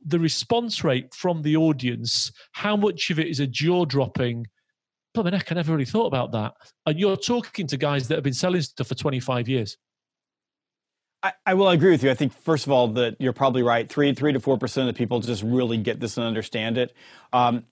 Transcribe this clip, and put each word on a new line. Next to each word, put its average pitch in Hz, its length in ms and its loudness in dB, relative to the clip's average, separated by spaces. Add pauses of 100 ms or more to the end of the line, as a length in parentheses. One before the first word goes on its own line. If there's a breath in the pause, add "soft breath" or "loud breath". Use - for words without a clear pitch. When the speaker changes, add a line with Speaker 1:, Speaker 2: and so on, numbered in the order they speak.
Speaker 1:
the 165 120 0
response 220 640 -2
rate 127 300 -2
from 170 300 -2
the 151 140 2
audience, 127 760 0 (200 soft breath)
how 208 240 -2
much 202 340 0
of 160 80 -2
it 160 80 0
is 156 140 -4
a 143 60 0
jaw-dropping, 131 1000 0 (640)
"Blimey 185 200 0
heck, 196 200 -2
I 160 40 -4
never 165 160 0
really 147 120 2
thought 220 220 0
about 123 260 -2
that." 107 220 -4 (320 soft breath)
And 156 120 0
you're 196 180 2
talking 208 500 -2
to 139 100 -4
guys 139 320 0
that 143 60 0
have 160 100 0
been 139 80 0
selling 180 300 0
stuff - 240 -6
for - 80 -6
twenty-five 127 520 -2
years. 117 300 -2 (1500)
Speaker 2:
I, 190 100 -2 (140)
I 185 80 4
will 196 160 6
agree 175 200 6
with 160 120 4
you. 135 80 4
I 127 40 4
think, 135 180 0
first - 340 -2
of 151 60 0
all, 123 160 6
that 113 300 -2
you're 127 140 0
probably 131 300 2
right. 117 260 2
Three, 143 260 2
three 147 180 0
to 131 80 -2
four 135 160 2
percent 127 320 -2
of 117 60 -4
the - 40 -8
people 120 220 -2
just 113 220 -4
really 117 340 0
get 110 240 -2
this 113 160 -6
and 117 100 -2
understand 113 520 -4
it. 123 160 -2 (380 loud breath)
Um, 123 400 2